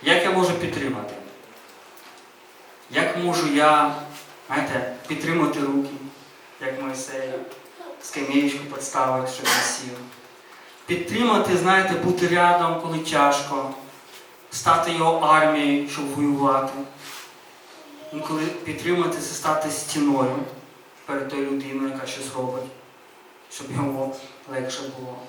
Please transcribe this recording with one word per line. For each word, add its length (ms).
як 220
я 60
можу 220
підтримати, 600
як 260
можу 300
я, 480
знаєте, 480
підтримати 520
руки, 300
як 220
Мойсей, 480
скамеєчку 600
підставити, 580
щоб 120
він 180
сів. 360
Підтримати, 680
знаєте, 380
бути 340
рядом, 520
коли 180
тяжко, 720
стати 420
його 340
армією, 600
щоб 260
воювати. 580
Інколи 340
підтримати, 720
це 160
стати 360
стіною 680
перед 220
тою 220
людиною, 440
яка 120
щось 300
робить, 280
щоб 220
йому 440
легше 280
було. 200